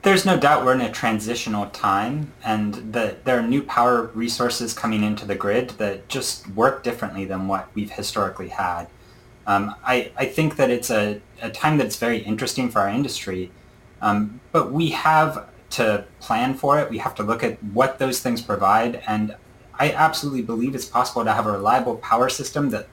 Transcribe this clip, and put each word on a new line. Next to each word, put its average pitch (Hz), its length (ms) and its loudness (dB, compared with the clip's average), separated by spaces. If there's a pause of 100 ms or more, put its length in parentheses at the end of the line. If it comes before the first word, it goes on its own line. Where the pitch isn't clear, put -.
There's 196 220 6
no 180 140 6
doubt 143 260 6
we're 127 80 6
in 131 80 4
a 113 100 -2
transitional 110 760 -2
time, 113 680 -2 (100)
and 107 520 -2
that 110 320 -2
there 127 120 4
are 117 40 0
new 131 200 2
power 120 420 2 (100)
resources 117 580 -2
coming 107 320 0
into 104 220 -2
the 101 80 -4
grid 107 360 0
that 101 380 -6
just - 400 -6
work 120 340 2
differently 98 440 -6
than 95 220 -4
what 95 260 -2
we've 104 160 -4
historically 98 580 -4
had. 87 380 -4 (600)
Um, 101 280 0 (100)
I, 127 320 0
I 135 80 0
think 156 320 0
that 127 140 4
it's 120 200 -2
a, 104 300 0 (220)
a 113 80 -8
time 151 260 2
that's 120 200 0
very 117 240 0
interesting 113 500 -2
for 110 80 0
our 98 100 2
industry, 98 640 -4 (500)
um, 104 400 0 (120)
but 123 200 2
we 160 180 0
have 156 560 2 (240)
to 107 360 0 (120)
plan 123 360 0
for 147 260 2
it. 135 80 0
We 113 80 -6
have 107 200 -4
to 110 60 -4
look 113 220 0
at 113 180 -2
what 113 360 0
those 131 220 0
things 117 200 -2
provide, 107 680 2
and 107 300 -2 (420)
I 147 140 2
absolutely 143 500 0
believe 120 320 -2
it's 123 120 -8
possible 123 380 0
to 110 80 2
have 107 140 0
a 107 60 0
reliable 113 440 2
power 123 340 2
system 143 400 -2
that 104 220 -4